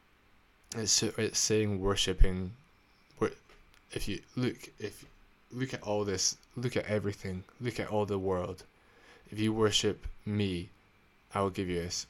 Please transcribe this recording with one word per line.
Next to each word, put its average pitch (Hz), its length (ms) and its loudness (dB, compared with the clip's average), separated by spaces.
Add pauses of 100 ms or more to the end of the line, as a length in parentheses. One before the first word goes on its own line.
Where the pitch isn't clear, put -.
(760)
it's, 110 280 2
it's 110 340 0
saying 107 420 2
worshipping. 95 720 4 (680)
Wor-, - 120 2 (600)
if - 160 -4
you 101 120 -4 (160)
look, 127 200 -2 (240)
if, - 260 -12 (460)
look 127 240 -6
at - 80 -10
all 104 220 0
this, 95 320 0 (180)
look 123 200 -4
at 104 100 0
everything, 98 580 -4 (180)
look 120 180 -4
at 101 120 -6
all 104 140 2
the 101 120 0
world. 90 460 -2 (680)
"If 104 100 -6
you 107 140 2
worship 107 540 2 (180)
me, 101 440 0 (680)
I 98 60 2
will 190 100 2
give 98 180 -4
you 87 60 0
this." 87 340 -4